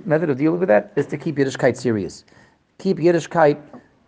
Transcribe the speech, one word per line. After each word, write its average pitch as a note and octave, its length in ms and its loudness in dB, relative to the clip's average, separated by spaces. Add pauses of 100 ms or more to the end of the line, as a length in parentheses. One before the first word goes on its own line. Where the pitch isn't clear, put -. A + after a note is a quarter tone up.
method D#3+ 260 0
of B2+ 60 -2
dealing D#3 220 0
with F3+ 100 0
that G3+ 260 2
is C#3+ 120 0
to - 100 -8
keep D3+ 180 -6
Yiddishkeit C3+ 420 0
serious. G#2+ 480 -4 (540)
Keep F#3+ 180 -2
Yiddishkeit D#3 640 2 (460)